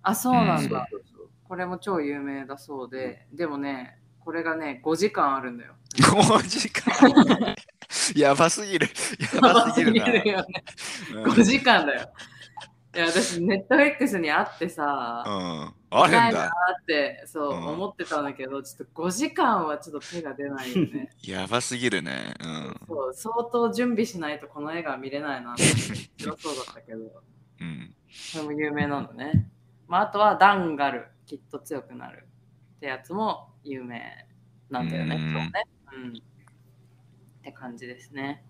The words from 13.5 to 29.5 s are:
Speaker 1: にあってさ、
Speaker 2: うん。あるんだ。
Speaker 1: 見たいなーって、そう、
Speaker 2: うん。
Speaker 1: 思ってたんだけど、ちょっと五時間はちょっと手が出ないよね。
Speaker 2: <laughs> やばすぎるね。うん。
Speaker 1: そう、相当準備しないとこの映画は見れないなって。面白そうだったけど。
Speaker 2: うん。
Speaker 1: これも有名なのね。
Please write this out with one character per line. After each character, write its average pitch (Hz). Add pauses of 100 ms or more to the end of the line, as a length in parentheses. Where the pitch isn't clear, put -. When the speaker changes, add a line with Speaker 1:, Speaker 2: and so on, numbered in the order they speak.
Speaker 1:
に 160
あ 165
っ -
て 156
さ、 127
Speaker 2:
う 110
ん。 87 (160)
あ 127
る -
ん 156
だ。 233
Speaker 1:
見 233
た -
い -
な 185
ー - (340)
っ -
て、 147
そ 147
う、 -
Speaker 2:
う -
ん。 -
Speaker 1:
思 170
っ 190
て 180
た 160
ん 143
だ 139
け 135
ど、 135
ち -
ょ -
っ -
と -
五 170
時 226
間 220
は 147
ち -
ょ 147
っ -
と -
手 175
が 139
出 143
な 135
い 127
よ 165
ね。 135
Speaker 2:
<laughs> -
や 92
ば 113
す 123
ぎ 123
る 98
ね。 65
う -
ん。 78
Speaker 1:
そ 139
う、 127
相 233
当 233
準 247
備 226
し 185
な 151
い 147
と 143
こ 147
の 151
映 170
画 151
は 127
見 131
れ 143
な 143
い 123
な 120
っ -
て。 123
面 - (440)
白 -
そ 156
う 139
だ 127
っ -
た 117
け 117
ど。 113 (380)
Speaker 2:
う 85
ん。 78 (400)
Speaker 1:
こ 160
れ 156
も 151
有 147
名 147
な 143
の 120
ね。 135 (400)